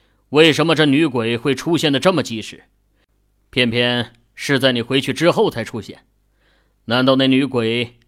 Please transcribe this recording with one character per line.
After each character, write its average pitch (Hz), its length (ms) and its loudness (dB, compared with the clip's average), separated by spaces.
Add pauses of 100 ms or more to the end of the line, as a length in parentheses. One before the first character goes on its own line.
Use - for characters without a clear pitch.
(300)
为 156 240 6
什 151 140 0
么 165 80 2
这 151 100 2
女 147 220 2
鬼 117 300 -4
会 135 180 -2
出 160 220 -2
现 151 140 0
的 135 80 0
这 185 140 2
么 151 80 0
及 113 200 -10
时， - 240 -18 (840)
偏 123 220 0
偏 120 420 -2 (220)
是 139 240 -2
在 127 140 2
你 120 80 -2
回 131 200 -2
去 135 100 -4
之 160 200 2
后 202 180 0
才 117 140 -6
出 - 180 -10
现？ - 240 -20 (800)
难 123 200 0
道 131 100 4
那 135 120 2
女 131 180 2
鬼 117 520 -4 (100)